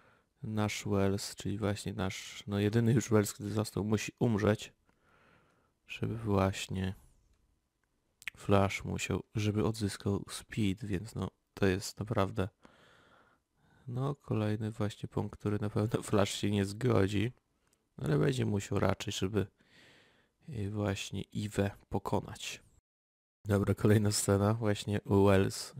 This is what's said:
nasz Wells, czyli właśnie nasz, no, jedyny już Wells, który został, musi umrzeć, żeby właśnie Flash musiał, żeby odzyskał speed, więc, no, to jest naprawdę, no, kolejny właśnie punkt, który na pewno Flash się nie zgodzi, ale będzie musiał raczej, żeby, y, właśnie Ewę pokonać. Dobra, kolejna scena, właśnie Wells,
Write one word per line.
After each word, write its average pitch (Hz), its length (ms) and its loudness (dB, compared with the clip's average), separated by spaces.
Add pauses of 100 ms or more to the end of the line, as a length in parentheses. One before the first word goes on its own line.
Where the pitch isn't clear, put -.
(440)
nasz 107 420 -2
Wells, 98 500 0
czyli 101 220 -6
właśnie 101 360 -4
nasz, - 540 -6
no, 101 120 0
jedyny 110 340 4
już 110 160 2
Wells, 104 240 4
który 104 160 -8
został, 107 340 -2
musi 107 360 -2
umrzeć, 107 540 2 (1120)
żeby 110 300 -8
właśnie 98 760 0 (1400)
Flash 98 460 2
musiał, 92 400 -4 (120)
żeby 107 300 0
odzyskał 104 640 -2
speed, 98 580 -4
więc, 104 280 -6
no, 98 160 -4 (220)
to - 120 0
jest 95 340 0
naprawdę, 104 500 -2 (1400)
no, 131 280 -4
kolejny 107 560 -2
właśnie - 380 -6
punkt, 101 300 -6
który 104 200 -2
na 104 100 -4
pewno 110 340 0
Flash 101 280 2
się 101 200 -2
nie 101 140 2
zgodzi, 104 680 2 (640)
ale 143 200 0
będzie 135 280 2
musiał 101 340 -2
raczej, 98 340 0
żeby, 98 340 0 (1000)
y, 104 200 -6
właśnie 101 540 -4 (120)
Ewę 101 360 -2 (180)
pokonać. - 760 -4 (800)
Dobra, 101 300 4
kolejna 104 360 4
scena, 101 420 2
właśnie 104 520 -2
Wells, 98 760 4